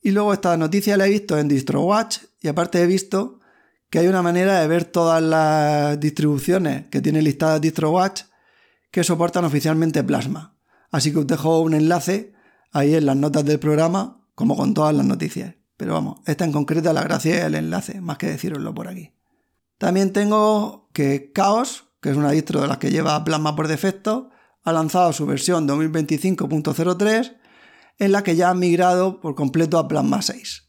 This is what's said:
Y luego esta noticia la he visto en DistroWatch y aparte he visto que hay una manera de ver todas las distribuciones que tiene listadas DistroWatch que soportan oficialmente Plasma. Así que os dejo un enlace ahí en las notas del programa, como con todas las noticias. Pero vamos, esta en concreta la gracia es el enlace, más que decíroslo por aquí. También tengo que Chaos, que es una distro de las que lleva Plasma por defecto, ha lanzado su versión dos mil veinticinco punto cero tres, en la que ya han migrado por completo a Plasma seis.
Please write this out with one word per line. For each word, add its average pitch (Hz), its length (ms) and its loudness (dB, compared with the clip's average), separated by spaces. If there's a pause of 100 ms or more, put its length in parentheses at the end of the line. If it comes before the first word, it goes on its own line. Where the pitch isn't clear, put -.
Y 208 100 -2
luego 202 240 2
esta 185 220 0
noticia 196 400 0
la 196 100 2
he 202 40 2
visto 202 280 0
en 147 100 0
DistroWatch 147 680 0 (220)
y 160 80 -4
aparte 170 340 0
he 175 40 4
visto 190 540 -2 (480)
que 160 120 0
hay 175 80 4
una 190 120 2
manera 180 400 2
de 156 60 2
ver 170 180 0
todas 165 380 2
las 151 760 2
distribuciones 147 880 0
que 139 120 -2
tiene 151 220 0
listadas 156 380 2
DistroWatch 160 640 0 (680)
que 175 140 0
soportan 170 400 0
oficialmente 156 580 0
Plasma. - 560 -4 (320)
Así 147 220 0
que 160 80 0
os 143 60 0
dejo 160 340 0
un 160 120 2
enlace 175 600 0 (380)
ahí 147 220 2
en 156 120 2
las 135 100 2
notas 147 280 0
del 147 160 2
programa, 165 760 0
como - 220 0
con 170 180 0
todas 156 200 2
las 135 120 2
noticias. - 480 -4 (220)
Pero - 180 -6
vamos, - 320 -4
esta 160 180 -2
en 156 80 -2
concreta 156 400 0
la 156 120 -2
gracia - 340 0
es - 60 -2
el 156 100 -2
enlace, 165 460 -6
más 165 180 -8
que - 80 -6
decíroslo 156 480 -6
por 170 140 -12
aquí. 180 260 -16 (640)
También 190 340 0
tengo 214 800 0
que 139 420 -2
Chaos, 214 500 0 (180)
que 151 80 -2
es 139 60 0
una 147 140 2
distro 151 300 0
de 139 80 -2
las 135 100 -4
que 139 120 -2
lleva 151 340 0
Plasma 151 320 -2
por 151 120 -2
defecto, 196 600 -2 (360)
ha 165 80 0
lanzado 165 400 2
su 151 120 -4
versión 147 420 0
dos 143 120 0
mil 156 100 0
veinticinco 156 600 -2
punto 151 260 -2
cero 175 220 0
tres, 214 360 0 (640)
en 196 120 2
la 202 140 2
que 180 100 2
ya 175 160 4
han 185 80 0
migrado 180 640 2
por 151 160 -6
completo 151 420 2
a - 80 0
Plasma 147 340 0
seis. - 480 -8